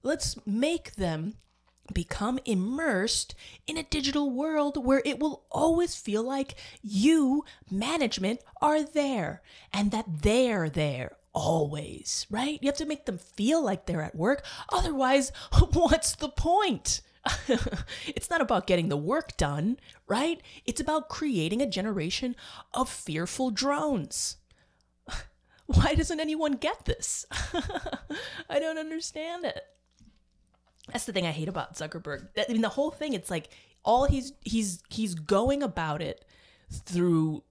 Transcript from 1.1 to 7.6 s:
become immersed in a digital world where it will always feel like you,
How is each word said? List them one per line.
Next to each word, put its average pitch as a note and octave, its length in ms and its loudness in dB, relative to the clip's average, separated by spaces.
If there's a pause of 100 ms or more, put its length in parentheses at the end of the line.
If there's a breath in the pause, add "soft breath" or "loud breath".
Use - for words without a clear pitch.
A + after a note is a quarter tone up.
become A3 520 -2
immersed A3+ 880 0 (320 loud breath)
in D#4 100 -4
a D#4+ 60 -4
digital C#4+ 480 0
world D4 540 0
where C4+ 180 6
it C#4 160 -2
will D4 320 -2
always E4 460 4
feel G#3+ 260 0
like C4+ 320 -4 (260 loud breath)
you, C4+ 640 4 (260 loud breath)